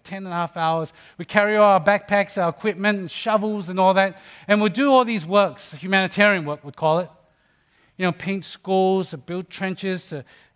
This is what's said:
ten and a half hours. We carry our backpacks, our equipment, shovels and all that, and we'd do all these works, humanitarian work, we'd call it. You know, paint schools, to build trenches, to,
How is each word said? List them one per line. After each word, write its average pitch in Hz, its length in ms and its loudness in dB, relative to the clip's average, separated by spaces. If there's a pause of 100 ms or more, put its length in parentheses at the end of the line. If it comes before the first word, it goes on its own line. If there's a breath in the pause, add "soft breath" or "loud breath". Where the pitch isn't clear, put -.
ten 196 200 -14
and 190 100 -12
a - 20 -6
half 170 220 -6
hours. 165 360 -2 (240 soft breath)
We 175 80 -12
carry 208 320 2
our 202 220 6
backpacks, 202 640 0
our 170 80 0
equipment, 196 600 -4
shovels 208 580 -2
and 185 100 -4
all 185 140 6
that, 190 260 0 (280 loud breath)
and 208 140 4
we'd 214 120 2
do 277 180 2
all 254 140 6
these 220 200 -4
works, 185 480 0
humanitarian 190 720 2
work, 147 180 -8
we'd 143 120 -16
call 165 240 2
it. 180 100 -6 (880)
You 180 100 -2
know, 170 60 -2
paint 185 320 -8
schools, 190 640 -2
to 165 60 -12
build 175 340 -10
trenches, 190 560 -8
to, 147 180 -12 (300 soft breath)